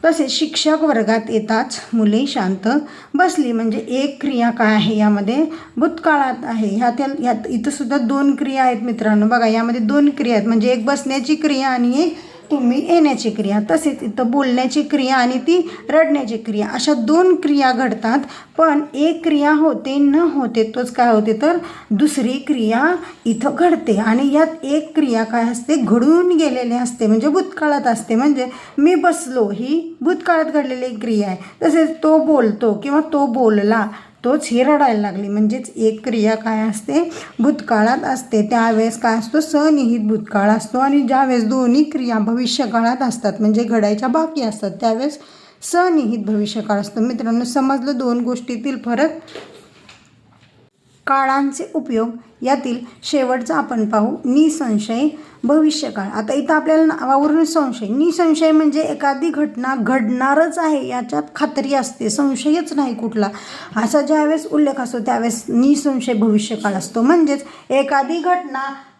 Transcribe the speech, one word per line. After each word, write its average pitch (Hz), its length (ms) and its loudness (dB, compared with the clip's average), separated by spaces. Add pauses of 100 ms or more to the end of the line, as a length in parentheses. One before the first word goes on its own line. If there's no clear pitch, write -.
तसेच 320 260 2
शिक्षक 311 520 0
वर्गात 220 480 0
येताच 226 480 -2 (140)
मुले 220 340 2
शांत 196 420 -2 (460)
बसली, 294 380 2
म्हणजे 220 260 -2
एक 254 420 -4
क्रिया 240 300 0
काय 220 240 2
आहे 214 220 2
यामध्ये, 208 500 2 (300)
भूतकाळात 285 680 0
आहे. 220 320 -2
ह्यात, 240 240 0 (180)
ह्यात 240 300 -2
इथंसुद्धा 277 500 -2
दोन 277 360 2
क्रिया 269 300 -2
आहेत 247 180 0
मित्रांनो. 214 440 2
बघा, 233 200 2
यामध्ये 233 340 0
दोन 285 300 4
क्रिया 240 260 0
आहेत, 202 120 0
म्हणजे 233 240 2
एक 226 120 -2
बसण्याची 277 500 0
क्रिया 277 340 0
आणि 247 240 0 (100)
एक 330 140 -2 (340)
तुम्ही 254 360 2
येण्याची 294 440 2
क्रिया. 202 280 -2 (120)
तसेच 311 320 0
इथं 233 280 -2
बोलण्याची 254 520 0
क्रिया 269 340 0
आणि 247 300 2
ती 339 100 4 (340)
रडण्याची 285 460 2
क्रिया, 208 380 -4
अशा 294 200 0
दोन 311 420 4
क्रिया 285 360 2
घडतात, 226 460 0 (400)
पण 311 220 4 (140)
एक 320 300 0
क्रिया 294 280 2
होते 285 460 0
न 285 160 4 (200)
होते 226 400 0
तोच 247 180 -4
काय 247 200 2
होते, 214 300 2
तर 339 160 2 (320)
दुसरी 262 560 0
क्रिया 254 480 0 (300)
इथं 233 340 0
घडते. 320 400 2
आणि 240 360 2
यात 320 300 2
एक 302 300 -2
क्रिया 233 300 2
काय 233 260 -2
असते, 294 260 -2
घडून 294 600 4
गेलेली 247 380 0
असते, 240 320 -2
म्हणजे 220 220 4
भूतकाळात 302 580 0
असते. 226 280 0
म्हणजे 254 320 2 (320)
मी 320 160 6
बसलो 262 560 0
ही 269 500 -4
भूतकाळात 330 440 0
घडलेली 254 420 -2
एक 220 140 -8
क्रिया 214 280 0
आहे, 180 100 -6 (240)
तसेच 320 400 2
तो 311 220 4
बोलतो 240 480 2 (100)
किंवा 285 180 0 (120)
तो 285 140 2
बोलला 220 600 2 (380)
तोच 285 260 0
ही 240 120 2
रडायला 277 380 2
लागली, 202 280 -4
म्हणजेच 214 480 -2
एक 220 280 0
क्रिया 220 320 0
काय 220 320 -4
असते, 277 340 -2 (360)
भूतकाळात 240 640 2
असते. 254 360 -2 (100)
त्यावेळेस 226 500 0
काय 226 180 0
असतो, 254 220 0
सनिहित 285 680 2
भूतकाळ 214 420 0
असतो. - 280 -2
आणि 277 240 2
ज्यावेळेस 254 420 2
दोन्ही 254 380 2
क्रिया 254 360 -2
भविष्यकाळात 233 840 -2
असतात, 220 380 -2
म्हणजे 214 240 2
घडायच्या 214 440 0
बाकी 320 340 -2
असतात, 214 280 -6 (100)
त्यावेळेस 240 380 -2 (540)
सनिहित 302 540 2
भविष्यकाळ 208 540 -2
असतो. 208 200 -6
मित्रांनो, 233 440 -2
समजलं 269 540 -2
दोन 240 260 -2
गोष्टीतील 247 600 -6
फरक? 247 260 0 (2000)
काळांचे 277 680 0
उपयोग 233 340 -2 (340)
यातील 247 360 -2 (240)
शेवटचा 254 540 -2
आपण 240 320 -2
पाहू, 220 360 0
निसंशय 254 840 0 (380)
भविष्यकाळ. 294 680 0
आता 220 240 -4
इथं 294 200 0
आपल्याला 311 300 2
नावावरून 302 600 2
संशय, 277 440 -2
निसंशय 320 600 2
म्हणजे 311 320 2
एखादी 294 480 -2
घटना 269 440 -4
घडणारच 262 840 0
आहे 311 300 0
याच्यात 247 340 -4 (140)
खात्री 277 380 -2
असते, 247 360 -2
संशयच 294 640 0
नाही 262 180 -2
कुठला, 214 340 -2 (480)
असा 226 240 2
ज्यावेळेस 302 520 0
उल्लेख 285 280 0
असतो 240 180 -6
त्यावेळेस 233 500 -2
निसंशय 262 640 2
भविष्यकाळ 214 600 0
असतो. 208 280 -4
म्हणजेच 285 420 2 (260)
एखादी 277 480 0
घटना 285 500 -2 (320)